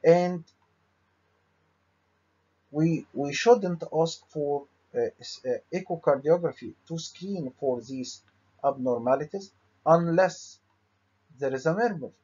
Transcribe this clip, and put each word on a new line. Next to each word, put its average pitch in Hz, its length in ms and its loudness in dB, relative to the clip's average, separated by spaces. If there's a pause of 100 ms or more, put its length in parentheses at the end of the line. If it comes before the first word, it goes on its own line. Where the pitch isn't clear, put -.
And 175 400 4 (2250)
we, 156 440 0
we 143 180 -4
shouldn't 180 520 4 (100)
ask 160 340 0
for, 143 360 -4 (300)
uh, 123 60 -2 (200)
s-, - 260 -16
uh, 123 120 -2 (160)
echocardiography 156 1000 0 (140)
to 165 100 -8
screen 170 600 -8
for 127 220 -2
these 127 400 -12 (440)
abnormalities 135 880 -2 (340)
unless 170 720 2 (800)
there 135 160 -2
is 127 120 -4
a 160 80 2
murmur. 202 360 -2 (140)